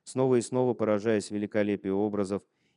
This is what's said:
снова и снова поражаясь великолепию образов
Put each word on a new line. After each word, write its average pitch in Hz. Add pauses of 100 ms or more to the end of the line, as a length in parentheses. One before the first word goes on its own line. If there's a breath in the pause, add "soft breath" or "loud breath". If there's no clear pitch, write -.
снова 131
и 117
снова 127
поражаясь 107
великолепию 101
образов 101 (340)